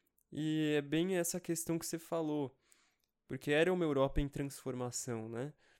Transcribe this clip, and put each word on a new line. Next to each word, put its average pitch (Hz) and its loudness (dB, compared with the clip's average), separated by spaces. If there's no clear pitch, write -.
E 156 0
é 147 4
bem 165 2
essa 175 0
questão 165 -2
que 165 -4
você 165 -6
falou, 151 -2
porque 135 -6
era 165 6
uma 180 2
Europa 135 4
em 143 2
transformação, 123 -6
né? 123 -6